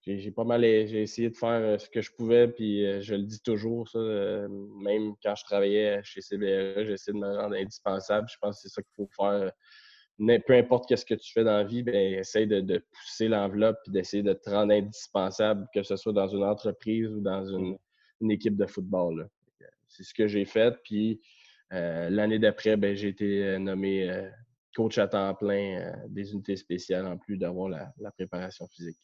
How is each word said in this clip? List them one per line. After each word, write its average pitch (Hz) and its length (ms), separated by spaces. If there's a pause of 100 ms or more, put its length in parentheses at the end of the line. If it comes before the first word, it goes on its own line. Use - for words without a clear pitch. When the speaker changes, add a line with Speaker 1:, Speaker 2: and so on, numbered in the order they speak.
Speaker 1:
j'ai, 98 140
j'ai 98 140
pas 113 120
mal, 120 180
j'ai 110 400
essayé 113 280
de 113 60
faire, 117 240
euh, 107 180
ce - 100
que 113 120
je - 120
pouvais, 120 360
puis, 107 360
euh, 98 180
je 104 120
le 101 80
dis 107 180
toujours, 113 480
ça, 117 100
euh, 101 500 (340)
même 107 400
quand 104 140
je - 80
travaillais 101 580
chez - 180
C 101 180
B 104 40
R 98 380
E, 107 60
j'ai 104 80
essayé 101 200
de 104 80
me 101 160
rendre 104 180
indispensable. 98 760
Je - 100
pense 101 160
que - 60
c'est 95 120
ça 98 80
qu'il - 140
faut 101 200
faire, 101 140
euh, 101 180 (680)
n'im-, 110 260
peu 131 100
importe 123 340
qu'est-ce 120 180
que 113 80
tu - 180
fais 113 120
dans 107 140
la 104 40
vie, 117 220
ben, 98 340
essaye 110 300
de, 101 120
de 95 180 (140)
pousser - 360
l'enveloppe 104 560
puis 95 80
d'essayer 98 320
de 98 80
te - 180
rendre 104 220
indispensable, 101 1000
que 98 120
ce 101 100
soit 107 180
dans 98 140
une 98 160
entreprise 110 720
ou 107 60
dans 95 260
une, 92 240
Speaker 2:
Mhm. 95 80 (440)
Speaker 1:
une 110 100
équipe 107 240
de 98 100
football, 90 540
là. - 40 (200)
Fait - 160
que, - 40
euh, - 100 (120)
c'est - 160
ce - 120
que 107 120
j'ai 104 200
fait, 120 360
puis, 107 380 (520)
euh, 85 380
l'année 107 300
d'après, 107 360
ben, 101 200
j'ai 101 140
été, 101 340
euh, 95 160
nommé, 95 500
euh, 95 180 (460)
coach 113 240
à 101 80
temps 98 300
plein, 101 440
euh, 87 120 (160)
des 101 240
unités 98 240
spéciales, 92 500
en 87 120
plus 98 200
d'avoir 92 300
la, 87 320
la 101 100
préparation 90 560
physique. 85 380